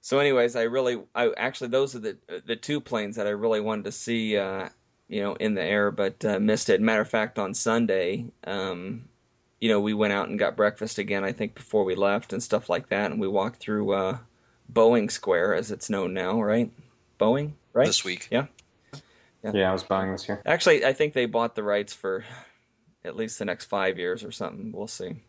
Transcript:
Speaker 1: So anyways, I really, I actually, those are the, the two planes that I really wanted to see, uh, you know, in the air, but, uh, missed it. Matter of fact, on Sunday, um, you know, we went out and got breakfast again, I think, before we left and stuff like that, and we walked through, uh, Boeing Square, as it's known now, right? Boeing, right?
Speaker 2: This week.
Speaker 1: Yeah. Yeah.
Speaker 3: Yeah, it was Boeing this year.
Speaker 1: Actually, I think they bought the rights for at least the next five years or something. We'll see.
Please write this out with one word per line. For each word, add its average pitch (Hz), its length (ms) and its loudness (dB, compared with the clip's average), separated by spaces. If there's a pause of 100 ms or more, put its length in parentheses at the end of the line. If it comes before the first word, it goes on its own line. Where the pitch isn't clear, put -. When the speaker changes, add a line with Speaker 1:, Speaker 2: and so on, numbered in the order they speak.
Speaker 1:
So 131 160 0
anyways, 123 360 4
I 117 100 0
really, 123 360 0 (140)
I 117 220 2
actually, 123 320 -4
those 135 260 0
are 120 60 -10
the, 107 180 -8 (260)
the 113 120 -4
two 147 240 -4
planes 107 360 -4
that 104 100 -2
I 104 40 0
really 107 300 0
wanted 107 260 -2
to 107 60 -6
see, 110 440 -2
uh, 95 320 -2 (400)
you 104 120 -4
know, 101 140 -2
in 107 200 -2
the 92 80 -2
air, 101 280 2
but, 95 340 -2
uh, 104 160 2
missed 107 300 2
it. 95 100 6
Matter 110 220 4
of - 60 -4
fact, 110 300 -2
on 98 140 -4
Sunday, 110 720 0 (200)
um, 95 600 -6 (560)
you 113 80 0
know, 107 100 4
we 104 140 0
went 104 220 2
out 101 140 0
and 104 100 -4
got - 180 2
breakfast 107 400 0
again, 101 260 -2
I 95 100 -2
think, - 220 -6
before - 300 0
we 92 100 0
left 98 380 0
and 87 100 -4
stuff - 280 -2
like - 180 0
that, 98 220 0
and 110 100 -4
we 95 80 0
walked 98 320 -2
through, 104 320 -2
uh, 98 240 0 (560)
Boeing 113 380 6
Square, 90 460 2
as 87 140 -2
it's - 200 -8
known 95 240 0
now, 92 280 0
right? 110 280 2 (500)
Boeing, 139 320 2 (220)
right? 127 120 6
Speaker 2:
This - 180 2
week. 90 260 -6
Speaker 1:
Yeah. 131 160 0 (1000)
Yeah. 104 80 -4
Speaker 3:
Yeah, 98 160 4
it 92 40 2
was 92 120 -2
Boeing 95 280 -2
this - 140 -8
year. 107 200 -6
Speaker 1:
Actually, 165 400 4
I 135 80 4
think 151 180 0
they 123 140 0
bought 117 280 0
the 110 80 -6
rights 104 300 0
for 95 320 -4 (800)
at - 100 -10
least 110 240 -6
the 107 60 -6
next 92 220 -6
five 95 320 0
years 90 260 -4
or 117 80 -12
something. 104 400 -10
We'll 101 140 -8
see. 92 300 -10 (120)